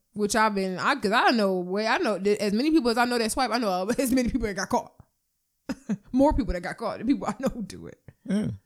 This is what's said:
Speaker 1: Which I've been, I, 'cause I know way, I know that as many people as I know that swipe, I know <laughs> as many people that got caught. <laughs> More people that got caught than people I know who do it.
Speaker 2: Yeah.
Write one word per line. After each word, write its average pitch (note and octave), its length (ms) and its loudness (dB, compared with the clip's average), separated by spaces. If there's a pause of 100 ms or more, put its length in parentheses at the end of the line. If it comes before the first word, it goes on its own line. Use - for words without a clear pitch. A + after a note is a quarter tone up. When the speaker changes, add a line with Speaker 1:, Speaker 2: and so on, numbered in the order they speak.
(120)
Speaker 1:
Which G#3 240 -2
I've A3 180 4
been, F#3+ 240 -2
I, G3+ 180 2
'cause G#3 160 -2
I D#4+ 180 4
know G3+ 280 2
way, F#3 280 -2
I B3 120 2
know A3 200 0
that G3+ 240 2
as G#3 100 0
many B3+ 180 2
people C4+ 200 4
as A3+ 80 0
I A#3+ 80 4
know A#3+ 120 0
that A3+ 140 0
swipe, B3+ 180 0
I A3 80 0
know F#3+ 360 -2
<laughs> - 40 -8
as C4 140 2
many B3+ 160 2
people A3+ 180 -2
that G2+ 80 -4
got F#3 140 -6
caught. - 240 -2 (640)
<laughs> - 580 -8
More C4+ 200 6
people G#3+ 220 0
that F3 80 -6
got - 140 -8
caught G3 220 -6
than G#3 80 -6
people B3 220 0
I G#3+ 100 -4
know C4 100 -2
who B3 140 -6
do E2+ 240 -12
it. - 120 -16 (260)
Speaker 2:
Yeah. G#3 240 -2 (180)